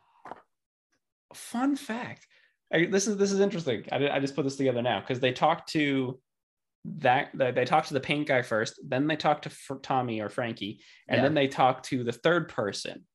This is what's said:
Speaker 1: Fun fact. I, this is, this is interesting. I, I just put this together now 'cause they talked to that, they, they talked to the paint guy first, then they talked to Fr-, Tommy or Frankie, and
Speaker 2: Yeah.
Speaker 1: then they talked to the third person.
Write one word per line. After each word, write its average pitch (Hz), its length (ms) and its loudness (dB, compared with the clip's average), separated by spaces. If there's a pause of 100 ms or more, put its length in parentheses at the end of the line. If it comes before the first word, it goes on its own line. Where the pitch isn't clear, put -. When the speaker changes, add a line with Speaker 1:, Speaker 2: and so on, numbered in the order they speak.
(1300)
Speaker 1:
Fun 269 420 -2
fact. 214 500 -10 (480)
I, 165 120 4
this 196 220 2
is, 208 100 0
this 196 140 2
is 196 80 0
interesting. 165 520 0
I, 135 180 0
I 143 100 0
just 139 160 -2
put 151 80 -2
this 135 120 -2
together 127 260 2
now 113 200 0
'cause 127 180 -4
they 131 120 2
talked 160 400 0
to 135 480 0 (800)
that, 127 340 4
they, 131 180 0
they 127 140 2
talked 160 240 2
to 156 40 -8
the 135 60 0
paint 147 280 -2
guy 131 140 2
first, 117 440 -4
then 135 220 0
they 156 80 0
talked 151 280 0
to 151 60 -10
Fr-, - 260 -12
Tommy 123 460 -2
or 104 80 -6
Frankie, 110 520 -6 (260)
and 120 100 2
Speaker 2:
Yeah. 120 60 4
Speaker 1:
then 147 100 4
they 139 140 4
talked 131 400 2
to 123 160 -2
the 117 80 -2
third 170 380 2
person. - 640 -6